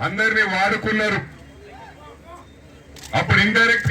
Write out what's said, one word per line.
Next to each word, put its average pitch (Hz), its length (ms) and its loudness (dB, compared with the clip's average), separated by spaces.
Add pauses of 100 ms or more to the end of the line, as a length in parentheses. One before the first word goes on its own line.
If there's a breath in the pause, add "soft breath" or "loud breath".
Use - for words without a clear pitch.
అందరినీ 214 380 0 (120)
వాడుకున్నారు. 214 640 0 (2000)
అప్పుడు - 260 2
ఇండైరెక్ట్ 226 440 2